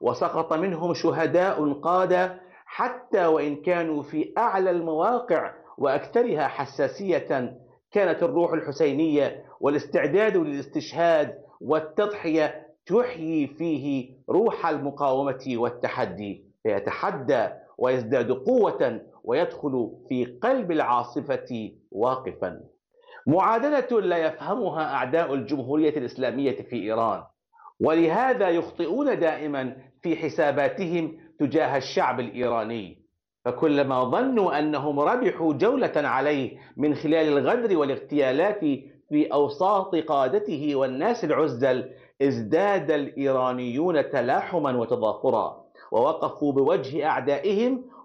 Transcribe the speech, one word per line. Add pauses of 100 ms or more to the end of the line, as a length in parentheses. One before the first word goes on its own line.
وسقط
منهم
شهداء
قادة، (260)
حتى
وإن
كانوا
في
أعلى
المواقع (260)
وأكثرها
حساسية، (340)
كانت
الروح
الحسينية (160)
والاستعداد
للاستشهاد (260)
والتضحية (200)
تحيي
فيه (160)
روح
المقاومة (120)
والتحدي، (180)
فيتحدى (300)
ويزداد
قوة (240)
ويدخل (180)
في (180)
قلب
العاصفة (180)
واقفاً. (640)
معادلة
لا
يفهمها
أعداء
الجمهورية
الإسلامية
في
إيران، (580)
ولهذا
يخطئون
دائماً (260)
في
حساباتهم (220)
تجاه
الشعب
الإيراني، (420)
فكلما
ظنوا
أنهم
ربحوا
جولة
عليه (180)
من
خلال
الغدر
والاغتيالات (480)
في
أوساط
قادته
والناس
العزل، (320)
ازداد
الإيرانيون
تلاحما
وتضافرا، (280)
ووقفوا
بوجه
أعدائهم (200)